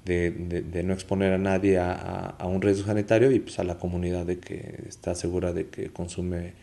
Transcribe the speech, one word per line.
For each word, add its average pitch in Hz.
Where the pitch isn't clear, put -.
de, 87
de, 87
de 85
no 92
exponer 95
a 95
nadie 95
a, 90
a, 92
a 92
un 95
riesgo 101
sanitario 110
y, 113
pues, -
a 90
la 87
comunidad 87
de 90
que -
está -
segura 87
de 85
que -
consume 87